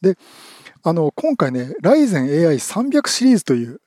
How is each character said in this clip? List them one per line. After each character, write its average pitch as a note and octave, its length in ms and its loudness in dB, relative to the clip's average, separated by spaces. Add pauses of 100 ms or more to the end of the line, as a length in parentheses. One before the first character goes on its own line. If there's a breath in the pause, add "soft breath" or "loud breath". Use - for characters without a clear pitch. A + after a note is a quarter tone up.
で、 F#3 160 0 (640 loud breath)
あ E3 100 0
の、 D#3+ 240 0
今 D4+ 200 -2
回 C3+ 160 0
ね、 B2+ 300 -6
ラ A3+ 140 4
イ D4+ 120 4
ゼ F3+ 120 -2
ン C3 80 0
エ - 20 -4 (160)
ー E3 40 4
ア - 40 2
イ B2+ 60 0
三 B3 300 -6
百 C#4+ 200 0
シ - 160 -2
リ C4 80 6
ー A3 40 6
ズ - 80 -6
と C3+ 80 0
い A#2+ 160 0
う C3+ 180 -18